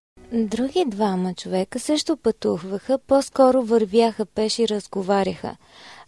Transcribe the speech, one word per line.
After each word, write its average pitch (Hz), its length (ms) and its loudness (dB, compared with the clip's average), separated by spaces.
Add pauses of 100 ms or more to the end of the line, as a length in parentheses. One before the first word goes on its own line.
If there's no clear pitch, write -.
(320)
Други 233 540 -2
двама 190 480 -2
човека 185 460 -4
също 302 360 -2
пътуваха, 202 840 -2
по-скоро 262 640 4
вървяха 220 640 2
пеш - 320 -2
и 226 100 2
разговаряха. 196 880 -2 (520)